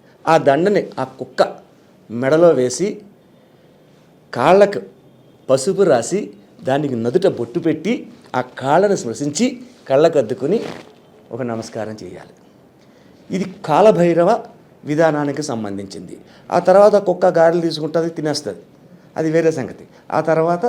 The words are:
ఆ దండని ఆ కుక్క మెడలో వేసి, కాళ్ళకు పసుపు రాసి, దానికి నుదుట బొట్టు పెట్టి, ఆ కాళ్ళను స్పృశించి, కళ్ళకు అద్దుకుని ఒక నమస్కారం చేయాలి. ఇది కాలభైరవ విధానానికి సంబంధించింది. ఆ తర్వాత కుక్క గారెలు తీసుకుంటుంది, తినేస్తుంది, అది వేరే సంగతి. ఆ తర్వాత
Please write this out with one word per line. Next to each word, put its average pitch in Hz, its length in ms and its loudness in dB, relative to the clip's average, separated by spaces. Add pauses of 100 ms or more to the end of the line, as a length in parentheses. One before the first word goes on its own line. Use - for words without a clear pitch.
(260)
ఆ 160 100 4 (120)
దండని 175 340 4 (200)
ఆ - 20 -4 (160)
కుక్క - 220 -6 (800)
మెడలో 156 280 4 (100)
వేసి, 127 280 -2 (1500)
కాళ్ళకు 170 460 4 (720)
పసుపు 175 420 0
రాసి, 127 280 0 (480)
దానికి 135 360 -2
నుదుట 131 240 0 (120)
బొట్టు 120 280 -6
పెట్టి, 160 260 -2 (440)
ఆ 127 40 0 (200)
కాళ్ళను 170 400 2
స్పృశించి, 143 440 -4 (440)
కళ్ళకు 156 320 2
అద్దుకుని 127 360 -4 (760)
ఒక 120 80 -12 (100)
నమస్కారం 110 500 -10
చేయాలి. 90 320 -18 (1040)
ఇది 190 100 -4 (220)
కాలభైరవ 170 640 4 (580)
విధానానికి 147 640 0
సంబంధించింది. 101 640 -10 (400)
ఆ 175 120 2
తర్వాత 202 280 6 (120)
కుక్క 180 180 0 (120)
గారెలు 165 300 4
తీసుకుంటుంది, 160 500 -4
తినేస్తుంది, 143 440 -6 (560)
అది 160 180 -2
వేరే 160 240 2
సంగతి. - 260 -10 (320)
ఆ 156 40 2 (100)
తర్వాత 170 380 0